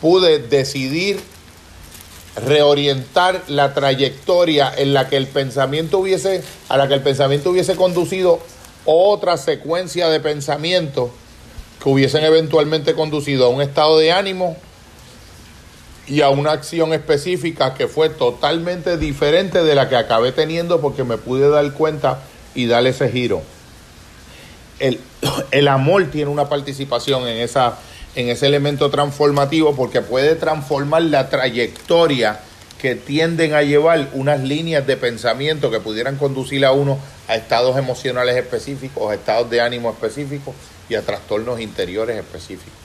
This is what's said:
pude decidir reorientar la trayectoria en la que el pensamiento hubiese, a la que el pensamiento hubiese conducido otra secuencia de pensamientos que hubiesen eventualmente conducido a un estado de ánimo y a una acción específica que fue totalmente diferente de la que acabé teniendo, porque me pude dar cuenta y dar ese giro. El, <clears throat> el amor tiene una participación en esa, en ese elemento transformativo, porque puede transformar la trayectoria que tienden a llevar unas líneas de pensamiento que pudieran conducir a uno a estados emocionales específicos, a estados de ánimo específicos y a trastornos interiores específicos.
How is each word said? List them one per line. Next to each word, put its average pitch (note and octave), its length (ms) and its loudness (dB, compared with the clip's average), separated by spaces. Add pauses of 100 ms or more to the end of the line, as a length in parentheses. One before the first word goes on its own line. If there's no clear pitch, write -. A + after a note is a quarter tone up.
pude E3+ 380 4
decidir C#3 800 -2 (1160)
reorientar C#3+ 1120 2
la C#3+ 260 0
trayectoria C#3 1000 0
en C#3 180 0
la C3+ 160 0
que - 80 0
el C3+ 100 -2
pensamiento C#3 720 -2
hubiese, F#3+ 440 -2 (260)
a C3 80 0
la C#3 100 2
que C#3 80 2
el C#3 60 0
pensamiento C#3+ 500 0
hubiese F3+ 240 0
conducido F3+ 640 0 (460)
otra F3+ 520 2
secuencia E3 720 -4
de D#3 100 2
pensamientos D3 920 -2 (720)
que - 80 0
hubiesen C#3 340 2
eventualmente D#3 680 2
conducido C#3+ 520 0
a B2 40 6
un C3 120 0
estado D3+ 360 4
de D#3 140 4
ánimo F#3 440 -2 (1500)
y D3 140 0
a C#3 80 6
una C#3+ 220 2
acción D#3+ 420 0
específica D#3 800 -2
que - 140 -2
fue D#3 220 2
totalmente E3 880 -2
diferente D#3 680 0
de D#3 120 4
la C3+ 140 4
que C3 60 0
acabé A#2 360 2
teniendo, E3 500 0
porque C#3 220 -2
me A#2+ 140 -4
pude C3 320 2
dar D3 240 2
cuenta C#3+ 460 -2 (360)
y B2 120 -2
dar A#2+ 180 4
ese B2+ 240 0
giro. G#2+ 320 -2 (1400)
El, C3 200 -2 (220)
<clears throat> - 300 -4
el C#3+ 160 4
amor C#3+ 440 2
tiene D3 180 -4
una C#3+ 200 -2
participación C3+ 800 -4
en A2+ 100 -6
esa, A#2+ 400 0 (380)
en B2 140 -4
ese A#2+ 160 -2
elemento C#3+ 460 2
transformativo, C#3+ 840 2
porque B2 260 0
puede C3 340 2
transformar D#3 680 -2
la D3 260 2
trayectoria B2+ 1120 0 (380)
que B2+ 160 -2
tienden D#3+ 600 -2
a D3 80 4
llevar D3 500 2
unas C#3 280 0
líneas D3 440 -2
de B2+ 120 0
pensamiento B2 760 -2
que A2 80 -2
pudieran A2 380 -6
conducir C3+ 480 -2
a C3+ 80 6
uno C#3 260 0 (280)
a A#2 80 0
estados B2 420 0
emocionales B2 580 -2
específicos, B2+ 720 -6
a G#2 60 -2
estados A2+ 340 -2
de A#2 120 0
ánimo A#2+ 300 -2
específicos C3+ 640 -8 (360)
y A2+ 60 -2
a G#2 80 -2
trastornos A2 580 -6
interiores G#2+ 560 -6
específicos. F2+ 560 -14 (120)